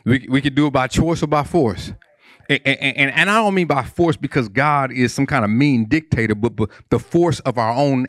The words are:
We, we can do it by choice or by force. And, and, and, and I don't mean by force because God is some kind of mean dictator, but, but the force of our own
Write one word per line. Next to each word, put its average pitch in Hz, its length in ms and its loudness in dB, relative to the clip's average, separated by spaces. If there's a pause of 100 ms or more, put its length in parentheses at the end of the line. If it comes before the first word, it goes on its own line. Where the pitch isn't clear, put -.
We, 123 240 0
we 131 100 2
can 143 140 -2
do 147 140 2
it 143 40 -2
by 131 160 0
choice 160 360 0
or 156 40 -2
by 147 160 0
force. 139 500 -2 (540)
And, 139 160 0
and, 135 160 0
and, 139 320 0
and 160 200 0
I 214 60 2
don't 208 180 0
mean 180 100 2
by 143 160 0
force 170 340 0
because 127 340 -4
God 135 420 0
is 123 240 0
some 139 100 0
kind 135 180 0
of 104 60 0
mean 120 400 2
dictator, 113 460 -2
but, 110 200 -2
but 107 140 -2 (220)
the 120 80 2
force 170 400 0
of 123 180 -4
our 113 160 0
own 131 360 0